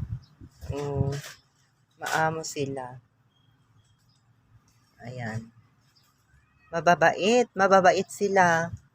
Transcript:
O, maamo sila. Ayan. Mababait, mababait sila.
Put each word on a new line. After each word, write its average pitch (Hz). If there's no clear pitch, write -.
O, 139
maamo 160
sila. 135
Ayan. 117
Mababait, 170
mababait 190
sila. 175